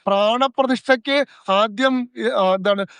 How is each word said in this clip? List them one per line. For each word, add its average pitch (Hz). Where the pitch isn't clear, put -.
പ്രാണപ്രതിഷ്ഠയ്ക്ക് 254
ആദ്യം, 240
ഏ, 226
ആ, 196
എന്താണ്, 196